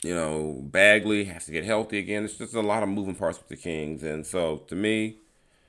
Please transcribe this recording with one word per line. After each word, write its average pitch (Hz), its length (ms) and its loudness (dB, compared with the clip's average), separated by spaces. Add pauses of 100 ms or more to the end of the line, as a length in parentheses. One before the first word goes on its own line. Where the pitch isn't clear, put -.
You 87 120 -2
know, 78 480 -4
Bagley 104 640 6
has 82 200 -12
to 78 60 -14
get 80 120 -4
healthy 107 360 0
again. 104 240 -2
There's 104 140 -8
just 113 160 -12
a 113 80 0
lot 107 200 2
of 98 80 0
moving 98 260 -4
parts 95 220 -2
with - 120 -20
the 71 80 -12
Kings. 78 460 -6
And 78 220 -6
so, 80 420 -2
to 78 80 -8
me, 110 420 0 (500)